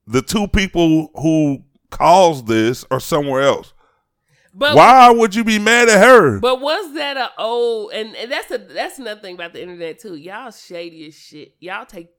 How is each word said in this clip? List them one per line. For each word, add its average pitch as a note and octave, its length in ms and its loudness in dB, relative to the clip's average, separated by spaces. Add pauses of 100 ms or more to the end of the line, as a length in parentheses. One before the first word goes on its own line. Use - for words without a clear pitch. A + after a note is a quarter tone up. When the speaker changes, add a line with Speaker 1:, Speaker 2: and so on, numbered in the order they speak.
Speaker 1:
the A#2+ 140 -2
two G3+ 260 -4
people E3 680 0
who D3+ 480 -2 (260)
caused D#3+ 580 2
this A2+ 440 -2
are C3 80 -2
somewhere C#3+ 440 -4
else. C3 300 -2 (840)
Speaker 2:
But C#4+ 200 -2
Speaker 1:
Why B3 340 8
would A3+ 240 0
you A3+ 100 -2
be A3 140 0
mad A#3 320 2
at G#3 100 6
her? G3 400 6
Speaker 2:
But B3+ 220 -2
was D#4 320 -6
that C#4+ 240 -8
a A#3+ 220 -8
old, A#3 520 -4
and, A3 240 -12
and A3+ 160 -14
that's D#4 200 -10
a, B3+ 80 -8
that's G3+ 400 -12
another G#3+ 200 -14
thing G3 140 -18
about F3 200 -16
the C3 100 -16
internet E3+ 340 -14
too. G3 180 -18
Y'all G3+ 360 -18
shady E3+ 560 -18
as D3 100 -20
shit. - 420 -20
Y'all F#3+ 280 -14
take E3+ 320 -20